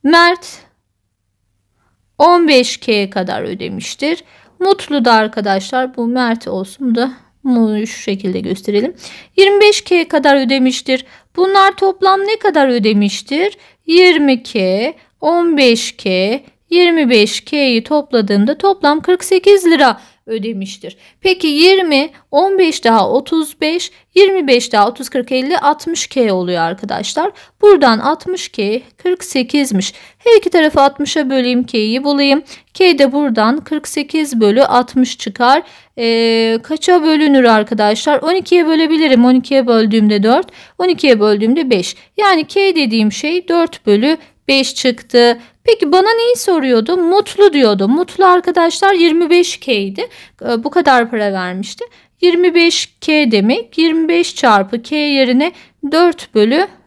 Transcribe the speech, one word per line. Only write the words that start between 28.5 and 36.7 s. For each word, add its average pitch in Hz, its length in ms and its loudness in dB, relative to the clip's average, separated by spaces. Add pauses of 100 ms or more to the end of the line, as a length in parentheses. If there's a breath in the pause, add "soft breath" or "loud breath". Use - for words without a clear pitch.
kırk 359 280 -4
sekizmiş. 254 680 -4 (240 loud breath)
Her 466 200 4
iki 359 120 0
tarafı 311 300 2
altmışa 277 500 -2
böleyim 247 340 0
K'yi 233 400 -4
bulayım. 285 380 0 (320 loud breath)
K 349 240 2
de 269 140 4
buradan 262 520 -2
kırk 302 240 -8
sekiz 285 520 -4
bölü 214 220 4
altmış 254 560 0
çıkar. 247 440 0 (360 soft breath)
Ee, 226 640 0
kaça 320 400 0